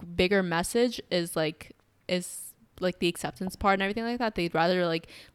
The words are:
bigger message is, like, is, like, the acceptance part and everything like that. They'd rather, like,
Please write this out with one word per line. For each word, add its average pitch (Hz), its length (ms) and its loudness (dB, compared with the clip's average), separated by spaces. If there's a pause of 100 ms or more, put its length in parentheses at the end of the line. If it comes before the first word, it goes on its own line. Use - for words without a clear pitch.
(140)
bigger 185 280 4
message 185 580 0 (100)
is, 175 260 0
like, 160 380 -2 (340)
is, - 360 -4 (360)
like, 180 200 -2
the 175 80 2
acceptance 175 480 -6
part 202 180 2
and 190 80 0
everything 208 220 -2
like 240 140 -4
that. 226 180 -2
They'd 170 180 -2
rather, 175 320 4
like, 165 220 -2 (260)